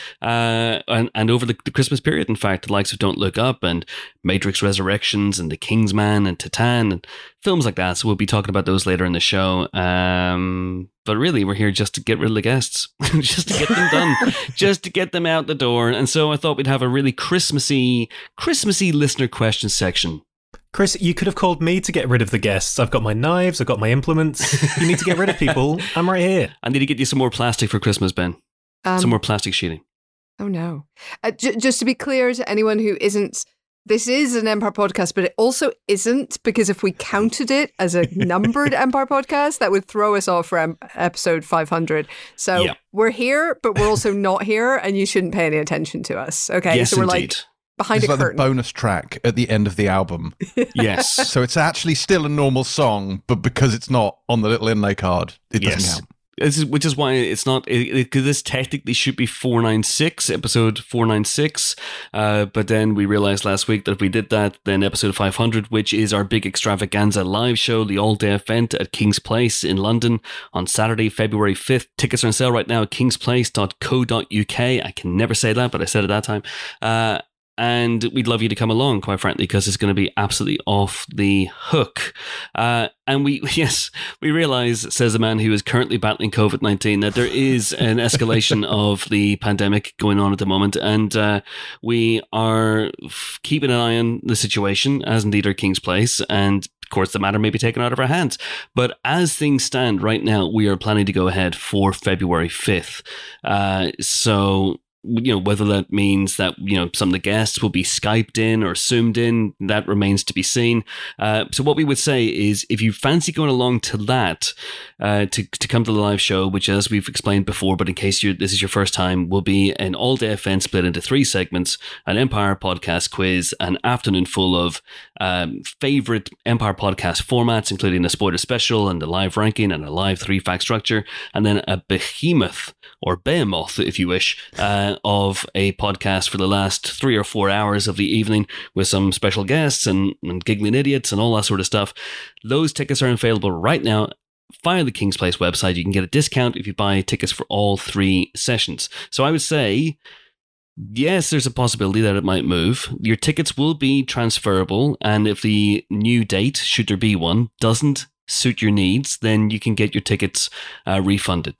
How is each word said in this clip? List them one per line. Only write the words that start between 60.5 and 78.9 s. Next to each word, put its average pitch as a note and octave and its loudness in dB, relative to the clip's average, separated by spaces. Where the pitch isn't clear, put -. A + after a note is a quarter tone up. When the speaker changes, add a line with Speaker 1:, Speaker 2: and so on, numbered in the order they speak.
Speaker 1:
four A#2+ -2
nine G#2+ 2
six. - -2
Uh, G#2 2
but G2+ -2
then A2 2
we G2+ 2
realized G2+ 2
last G2 0
week G#2+ 0
that G2+ 0
if F#2+ -2
we G2 2
did F#2+ -2
that, G#2 0
then G2 2
episode G2 0
five G2 0
hundred, A2+ 0
which G#2+ 0
is G#2+ 2
our G2+ 0
big G2+ -2
extravaganza G#2 0
live A2 0
show, A2+ 0
the G2 -2
all-day G#2 2
event A2+ 0
at - -4
King's G#2 2
Place A2+ 0
in F2+ 0
London A2+ 0
on F2+ -4
Saturday, A2 0
February G#2 0
fifth. - -2
Tickets B2 0
are A#2+ 4
on A2 2
sale B2+ 2
right A#2 0
now A#2 0
at G#2 -4
kingsplace B2 0
dot - -2
co B2+ 0
dot A2+ -2
U G#2 2
K. B2 0
I - -8
can F2+ -4
never A2 2
say A2 2
that, A#2+ 0
but D#2+ -4
I - 0
said G#2 0
it F#2+ 0
that G#2 0
time. G#2+ -2
Uh, A2+ 0
and A#2 0
we'd B2 0
love A2+ 0
you A2+ 0
to G2+ 0
come A2 0
along, A#2 2